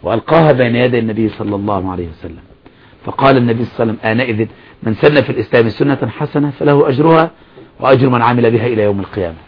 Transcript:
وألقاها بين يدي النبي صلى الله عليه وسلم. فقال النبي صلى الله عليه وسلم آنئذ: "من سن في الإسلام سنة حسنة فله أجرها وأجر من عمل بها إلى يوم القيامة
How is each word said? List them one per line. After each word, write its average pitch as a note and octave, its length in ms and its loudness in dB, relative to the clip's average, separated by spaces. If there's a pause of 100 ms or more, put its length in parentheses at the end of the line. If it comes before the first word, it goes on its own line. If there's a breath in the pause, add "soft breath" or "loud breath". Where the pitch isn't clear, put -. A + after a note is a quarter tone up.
وألقاها D3+ 480 2
بين B2 240 2
يدي A#2+ 240 0
النبي A2 300 -2
صلى G#2 260 -6
الله G2 360 -4
عليه F2+ 180 -8
وسلم. - 300 -18 (680 soft breath)
فقال C3+ 320 2
النبي A#2+ 280 0
صلى G#2 80 -12
الله - 60 -20
عليه A2+ 140 0
وسلم A2 180 -4
آنئذ: A2+ 360 -2 (360 loud breath)
"من A2+ 100 -2
سن D3 280 2
في A2+ 80 -2
الإسلام A#2 400 0
سنة C#3 400 0 (100)
حسنة D3 400 -2
فله D3 300 2
أجرها D#3+ 420 2 (480 loud breath)
وأجر C3 300 4
من A#2+ 120 2
عمل A#2+ 300 2
بها A2+ 160 0
إلى A2 160 0
يوم G2+ 160 0
القيامة F2 380 -8 (100)